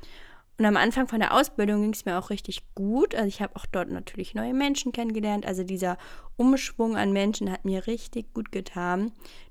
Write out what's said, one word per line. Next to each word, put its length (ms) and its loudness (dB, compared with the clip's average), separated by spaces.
Und 60 6
am 140 8
Anfang 280 4
von 140 0
der 140 4
Ausbildung 480 4
ging's 240 -2
mir 120 0
auch 120 -4
richtig 320 -6
gut. 400 2
Also 140 2
ich 140 -4
habe 140 -4
auch 100 -8
dort 240 -2
natürlich 440 -8
neue 200 -2
Menschen 360 2
kennengelernt. 540 0
Also 200 -2
dieser 340 -2
Umschwung 600 4
an 160 2
Menschen 400 2
hat 140 -4
mir 200 0
richtig 460 -6
gut 200 -6
getan. 600 -2